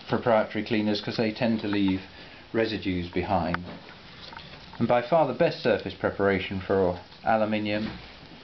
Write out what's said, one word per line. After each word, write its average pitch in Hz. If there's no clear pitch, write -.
proprietary 107
cleaners, 107
'cause -
they 110
tend 113
to 110
leave 98
residues 98
behind. 87
And 117
by 120
far 160
the 127
best 165
surface 98
preparation 98
for 92
aluminium 107